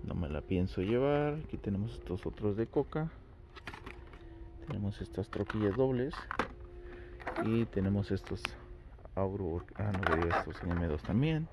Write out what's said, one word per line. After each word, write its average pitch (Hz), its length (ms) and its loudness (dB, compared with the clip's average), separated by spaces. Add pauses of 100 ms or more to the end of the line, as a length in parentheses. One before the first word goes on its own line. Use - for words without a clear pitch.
no 76 120 -2
me 85 120 2
la 73 140 0
pienso 92 400 2
llevar. 143 540 4 (100)
Aquí - 120 -6
tenemos 104 360 0
estos - 320 -4
otros 101 320 0
de 113 80 2
coca, 156 460 0 (1500)
tenemos 101 340 -2
estas 92 300 -2
troquillas 104 460 2
dobles 131 400 4 (1300)
y 113 200 4
tenemos 101 440 4
estos 98 320 0 (720)
Auro, 92 500 0 (120)
ah, 104 160 0
no, 85 360 4
estos - 360 0
en 87 80 0
M 85 160 2
dos 76 160 0
también. 156 500 4